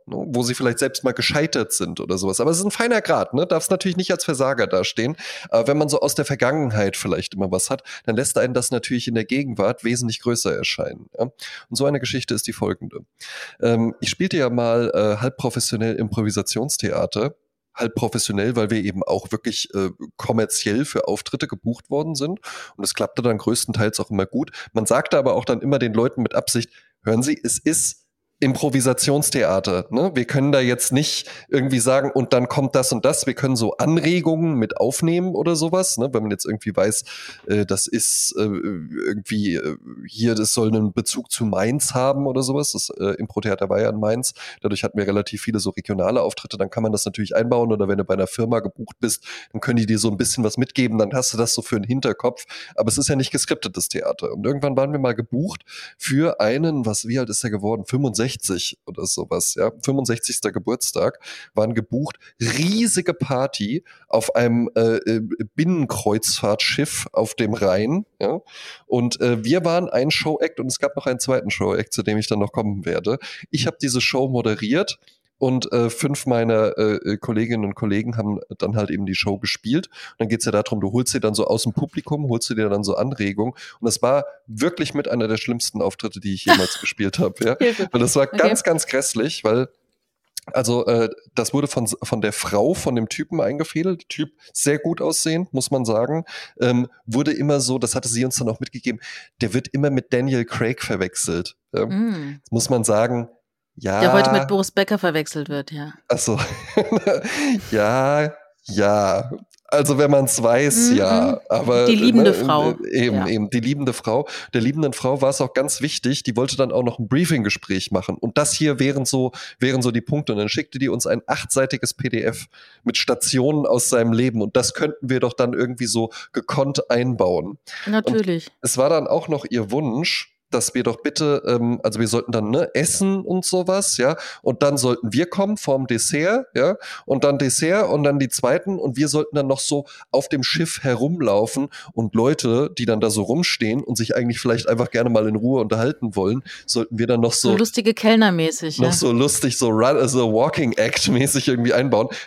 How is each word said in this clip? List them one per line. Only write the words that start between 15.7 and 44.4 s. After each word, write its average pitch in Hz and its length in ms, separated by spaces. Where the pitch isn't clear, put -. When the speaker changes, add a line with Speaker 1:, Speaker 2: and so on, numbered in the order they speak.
Speaker 1:
Improvisationstheater. 107 1400
Halb 117 200
professionell, 110 600
weil 110 140
wir 107 160
eben 95 180
auch - 300
wirklich, - 400
äh, 98 160
kommerziell 113 640
für - 240
Auftritte - 400
gebucht - 400
worden 151 260
sind. 151 240
Und 101 80
es - 80
klappte - 300
dann 113 160
größtenteils 107 600
auch - 120
immer 98 160
gut. - 240
Man 110 100
sagte 135 320
aber 131 200
auch 120 100
dann 120 160
immer 135 160
den 117 160
Leuten 120 260
mit - 140
Absicht, - 360
„Hören 113 200
Sie, - 200
es - 160
ist - 420
Improvisationstheater, 127 1500
ne? 156 260
Wir 123 80
können 139 260
da 139 80
jetzt 123 320
nicht - 400
irgendwie 131 320
sagen, 131 320
und 127 220
dann 123 160
kommt 135 260
das 131 160
und 117 140
das.“ - 200
Wir 120 100
können 131 200
so 110 220
Anregungen 160 800
mit 110 220
aufnehmen 170 580
oder 165 180
sowas, 165 420
ne? 127 160
Wenn 113 100
man 107 100
jetzt 98 120
irgendwie 107 300
weiß, 107 300
äh, 104 180
das 95 220
ist, - 500
äh, 107 60
irgendwie, 101 1120
äh, 76 220
hier, 113 260
das 110 200
soll 110 200
einen 107 180
Bezug - 380
zu - 140
Mainz 107 500
haben 139 320
oder 131 160
sowas. 135 300
Das, - 260
äh, 98 160
Impro-Theater 101 540
war 101 120
ja 110 100
in 107 100
Mainz. 113 340